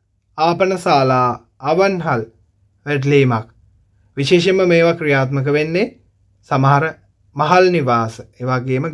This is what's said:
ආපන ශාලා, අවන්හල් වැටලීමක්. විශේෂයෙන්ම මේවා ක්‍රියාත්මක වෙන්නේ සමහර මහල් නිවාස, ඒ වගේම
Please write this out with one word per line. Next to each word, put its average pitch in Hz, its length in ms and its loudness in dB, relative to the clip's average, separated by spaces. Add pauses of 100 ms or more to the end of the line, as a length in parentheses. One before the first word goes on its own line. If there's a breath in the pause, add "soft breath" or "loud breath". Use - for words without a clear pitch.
(380)
ආපන 180 460 0
ශාලා, 131 460 2 (300)
අවන්හල් 170 640 0 (640)
වැටලීමක්. 139 600 -2 (720)
විශේෂයෙන්ම 180 540 0
මේවා 165 280 4
ක්‍රියාත්මක 139 480 -2 (100)
වෙන්නේ 165 280 -2 (640)
සමහර 143 340 2 (520)
මහල් 165 300 4 (100)
නිවාස, 117 400 0 (240)
ඒ 123 100 -8
වගේම 131 440 -2